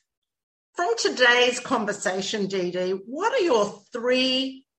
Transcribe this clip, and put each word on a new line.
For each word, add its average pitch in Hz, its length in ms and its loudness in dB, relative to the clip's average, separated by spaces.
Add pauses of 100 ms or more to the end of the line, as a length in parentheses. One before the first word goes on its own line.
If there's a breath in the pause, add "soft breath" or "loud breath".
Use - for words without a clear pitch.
(760)
from 453 220 0
today's 247 600 4
conversation, 202 880 -2
Dee 190 240 -2
Dee, 180 220 -2
what 277 400 -4
are 508 120 2
your 214 380 0 (100)
three 262 720 -2 (140)